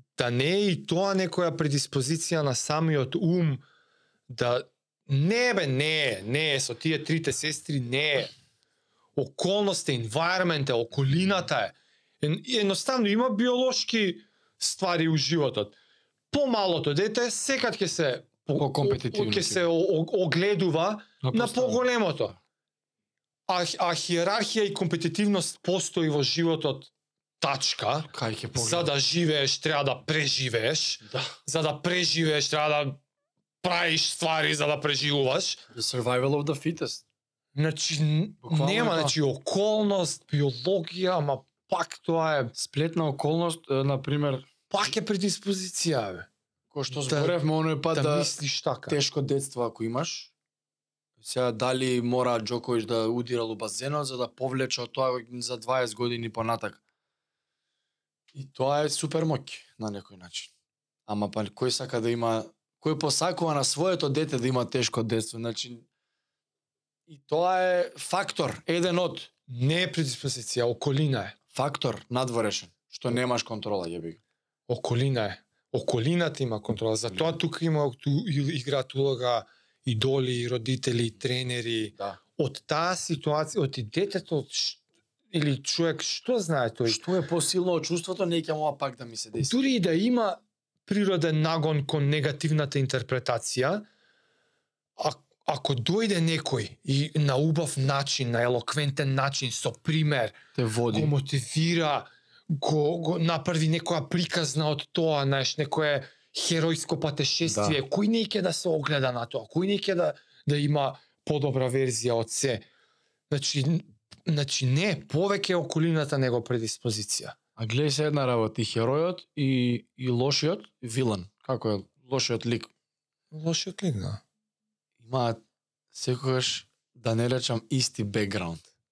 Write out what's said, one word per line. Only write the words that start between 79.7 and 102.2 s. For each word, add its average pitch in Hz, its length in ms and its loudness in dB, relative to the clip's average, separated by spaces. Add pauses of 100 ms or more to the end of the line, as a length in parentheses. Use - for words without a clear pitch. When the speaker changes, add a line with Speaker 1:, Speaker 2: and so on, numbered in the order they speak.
Speaker 1:
идоли, 123 640 0
родители, 120 680 0
тренери. 120 800 -4
Speaker 2:
Да. 101 220 -6 (200)
Speaker 1:
Од - 280 -2
таа 170 320 0
ситуација, 151 640 -2
од 135 160 -2
и 123 60 -6
детето, 170 580 -4
од - 80 -14
ш-, - 280 -6 (540)
или 147 300 0
човек, 165 400 -2
што - 400 -2
знае 135 320 0
тој? 117 160 0
Speaker 2:
Што 175 260 -2
е 170 100 2
посилно 175 520 0
од 156 80 -4
чувството, 180 400 -2
не 170 160 0
ќе 165 100 -8
ова 151 260 0
пак 135 200 -4
да 127 80 -14
ми 113 100 -14
се 110 140 -10
деси. 123 240 -2
Speaker 1:
Дури 262 240 4
и - 20 2
да 165 140 4
има 214 420 2 (500)
природен 180 540 2
нагон 156 460 2
кон 143 240 2
негативната 151 720 0
интерпретација, 127 960 0 (1200)
а-, - 160 -2 (320)
ако 143 320 -2
дојде 196 400 2
некој 156 480 0 (180)
и 143 260 2 (120)
на 139 160 2
убав 156 380 0
начин, 135 580 0
на 117 80 2
елоквентен 135 720 0
начин, 135 380 0
со - 200 -2
пример, 147 600 0 (240)
Speaker 2:
Те 123 80 2
води. 113 360 2
Speaker 1:
го 156 60 2
мотивира, 147 1000 0 (420)